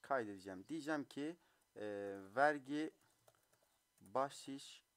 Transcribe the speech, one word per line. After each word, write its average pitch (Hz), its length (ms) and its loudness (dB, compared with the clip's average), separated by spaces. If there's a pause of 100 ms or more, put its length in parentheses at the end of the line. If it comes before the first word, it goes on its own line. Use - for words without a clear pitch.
kaydedeceğim. 98 640 0
Diyeceğim 147 360 0
ki, 151 320 -4 (400)
e, 101 400 -2 (200)
vergi 147 540 4 (1080)
bahşiş 135 840 -4 (120)